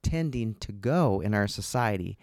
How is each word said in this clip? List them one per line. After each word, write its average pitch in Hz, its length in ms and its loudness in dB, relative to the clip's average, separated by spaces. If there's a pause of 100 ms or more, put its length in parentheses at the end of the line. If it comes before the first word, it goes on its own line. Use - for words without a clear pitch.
tending 127 540 0
to - 160 -12
go 117 480 2
in 104 140 0
our 104 140 4
society. 101 760 -2